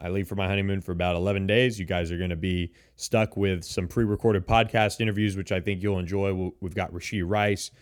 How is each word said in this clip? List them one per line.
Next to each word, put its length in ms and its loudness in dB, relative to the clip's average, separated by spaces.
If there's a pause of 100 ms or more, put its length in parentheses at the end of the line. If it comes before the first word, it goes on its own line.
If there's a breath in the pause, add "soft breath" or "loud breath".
I 80 -6
leave 180 -2
for 60 -8
my 120 0
honeymoon 360 0
for 100 -6
about 240 0
eleven 300 0
days. 320 2
You 80 -6
guys 260 -2
are 60 -2
gonna 180 -2
be 360 -2 (240 soft breath)
stuck 420 0
with 260 2
some 240 -4
pre-recorded 580 2
podcast 540 4
interviews, 380 0
which 140 -6
I 80 0
think 220 -2
you'll 160 0
enjoy. 360 0
We'll, 260 -2
we've 140 -6
got 180 -4
Rashee 340 -4
Rice, 440 0 (120)